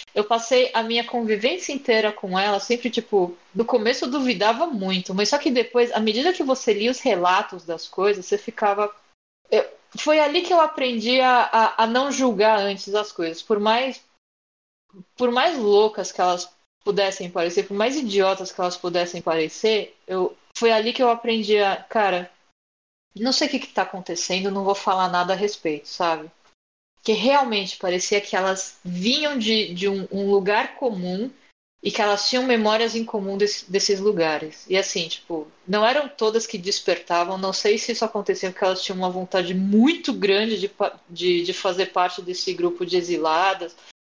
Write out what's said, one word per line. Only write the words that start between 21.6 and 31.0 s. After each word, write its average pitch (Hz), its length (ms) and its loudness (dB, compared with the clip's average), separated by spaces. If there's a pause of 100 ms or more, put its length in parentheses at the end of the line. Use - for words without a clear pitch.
cara, 185 540 -2 (840)
não 233 180 -2
sei 285 160 0
o - 20 -4
que 262 80 -2
que - 100 -10
tá 196 140 -2
acontecendo, 185 680 -4
não 196 140 -2
vou 196 100 2
falar 185 340 0
nada 180 240 0
a 185 40 -2
respeito, 180 520 -4
sabe? 160 420 -2 (720)
Que 220 100 0
realmente 214 640 2
parecia 185 420 0
que 202 160 -4
elas 190 480 -2
vinham 254 540 -2
de, 214 360 0
de 185 140 -2
um, 196 240 -4
um 196 180 -2
lugar 202 460 2
comum 196 540 -4 (520)